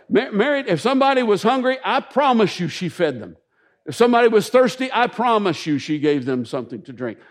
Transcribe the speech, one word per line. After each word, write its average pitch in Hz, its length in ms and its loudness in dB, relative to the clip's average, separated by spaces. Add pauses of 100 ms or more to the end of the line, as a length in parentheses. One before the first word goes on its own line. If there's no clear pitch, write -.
Ma-, 262 240 0
Mary, 262 340 0
if 175 140 0
somebody 262 420 2
was 208 220 0
hungry, 254 400 0
I 226 160 0
promise 247 580 2
you 175 120 -4
she 180 180 -8
fed 147 320 -2
them. 90 160 -16 (500)
If 143 100 -10
somebody 240 340 4
was 214 180 2
thirsty, 254 460 2
I 233 140 2
promise 214 580 -2
you 151 120 -2
she 151 220 -6
gave 143 240 0
them 127 220 -4
something 127 380 -10
to 135 100 -18
drink. 117 240 -10 (140)